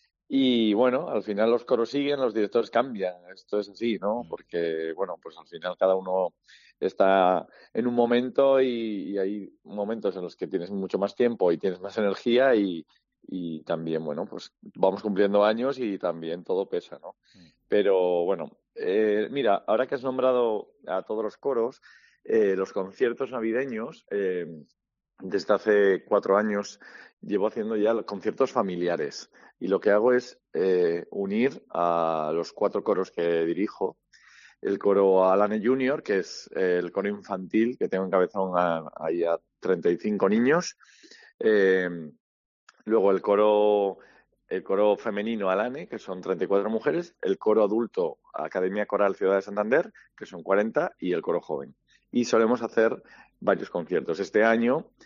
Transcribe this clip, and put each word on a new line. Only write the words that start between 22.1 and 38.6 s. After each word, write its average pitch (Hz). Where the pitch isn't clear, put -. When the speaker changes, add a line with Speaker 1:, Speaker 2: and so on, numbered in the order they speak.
Speaker 1:
eh, 104
los 95
conciertos 117
navideños, 120
eh, 92
desde 95
hace 101
cuatro 98
años 104
llevo 98
haciendo 110
ya 107
los 110
conciertos 107
familiares. 87
Y -
lo 95
que 104
hago 110
es, -
eh, 87
unir 110
a 82
los 82
cuatro 98
coros 92
que 85
dirijo, 90
el 98
coro 95
Alane 104
Junior, 131
que 98
es, -
eh, 90
el 87
coro 98
infantil 101
que 92
tengo 95
en 92
Cabezón 95
a, 85